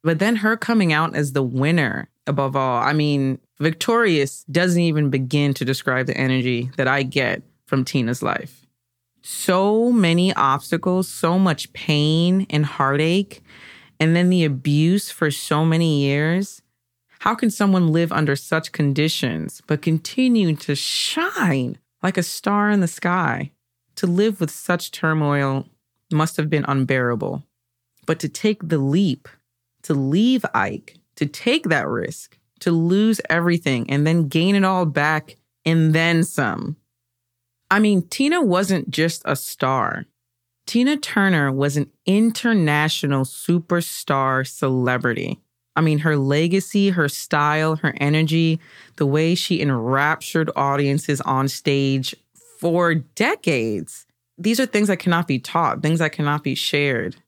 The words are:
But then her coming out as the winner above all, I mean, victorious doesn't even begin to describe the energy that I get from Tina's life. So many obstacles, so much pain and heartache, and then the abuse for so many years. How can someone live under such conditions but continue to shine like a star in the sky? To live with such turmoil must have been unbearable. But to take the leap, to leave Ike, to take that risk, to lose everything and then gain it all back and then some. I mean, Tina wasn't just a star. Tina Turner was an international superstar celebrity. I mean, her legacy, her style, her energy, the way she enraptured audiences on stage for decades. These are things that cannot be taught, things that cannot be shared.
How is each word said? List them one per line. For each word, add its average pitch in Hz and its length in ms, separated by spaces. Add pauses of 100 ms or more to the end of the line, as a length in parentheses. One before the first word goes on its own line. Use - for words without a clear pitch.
But 160 180
then 214 180
her 214 180
coming 214 380
out 156 200
as 143 200
the 139 100
winner 131 640 (180)
above 139 300
all, 127 260
I 143 120
mean, 143 440 (220)
victorious 160 840
doesn't 175 340
even 151 300
begin 139 460
to 131 100
describe 131 400
the 131 120
energy 127 600
that 131 100
I 139 160
get 127 380 (240)
from 135 180
Tina's 123 400
life. - 420 (560)
So 208 680
many 180 420
obstacles, 170 760
so 175 280
much 185 360
pain 165 760
and 151 160
heartache, 156 800 (560)
and 160 160
then 180 140
the 175 160
abuse 151 680
for 156 180
so 151 360
many 160 340
years. 151 600 (580)
How 226 160
can 226 160
someone 185 400
live 165 200
under 147 240
such - 360
conditions 139 960
but 151 160
continue 190 720
to - 180
shine 190 1040 (240)
like 190 160
a 180 60
star 208 480
in 208 80
the 180 80
sky? 165 640 (460)
To 185 100
live 196 340
with 156 80
such - 400
turmoil 143 800 (440)
must 160 260
have 151 120
been 147 180
unbearable. 131 760 (640)
But 160 140
to 156 60
take 208 400
the 156 120
leap, 143 480 (560)
to 156 100
leave 180 500 (120)
Ike, - 400 (220)
to 151 100
take 262 380
that 147 220
risk, - 520 (220)
to 175 100
lose 190 580
everything 165 580
and 147 200
then 160 200
gain 170 280
it 196 80
all 185 240
back 151 480 (280)
and 160 300
then 165 300
some. 143 520 (920)
I 190 80
mean, 208 300
Tina 311 340
wasn't 185 480
just 160 360
a - 100
star. - 720 (600)
Tina 262 320
Turner 185 540
was 139 260
an 143 140 (160)
international 160 1160
superstar 139 1200
celebrity. 127 920 (340)
I 160 60
mean, 156 200
her 151 180
legacy, 170 720
her 175 180
style, 156 680
her 156 180
energy, 160 640 (380)
the 147 80
way 160 300
she - 260
enraptured 139 920
audiences 139 680
on 135 260
stage 135 640 (460)
for 170 340
decades. 139 1120 (320)
These 220 220
are 262 60
things 208 240
that 185 100
cannot 170 300
be 131 100
taught, 147 420
things 160 180
that 156 120
cannot 147 320
be 135 120
shared. 135 600 (120)